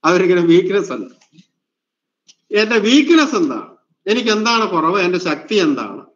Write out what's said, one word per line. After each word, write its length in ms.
അതൊരിക്കലും 420
weakness 460
അല്ല. 140
എന്റെ 180
weakness 560
എന്താണ്? 420
എനിക്ക് 220
എന്താണ് 420
കുറവ്? 300
എന്റെ 180
ശക്തി 360
എന്താണ്? 600